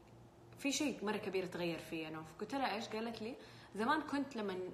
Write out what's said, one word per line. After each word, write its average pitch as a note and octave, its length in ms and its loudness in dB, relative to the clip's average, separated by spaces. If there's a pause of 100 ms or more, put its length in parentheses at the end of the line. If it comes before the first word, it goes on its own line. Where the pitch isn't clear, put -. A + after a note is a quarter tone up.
(580)
في C#4 140 2
شيء C4+ 340 2
مرة G#3 120 2
كبير F#3 280 2
تغير E3+ 340 0
فيا D#3+ 280 -4
أنا. D#3+ 160 -6
فقلت G#3+ 320 -4
لها: A#3 200 4
"إيش؟" A3 120 -2
قالت A3 340 -2
لي: A#3+ 140 -2 (400)
"زمان C#4 260 6
كنت C#4 340 0
لما G3 240 0 (140)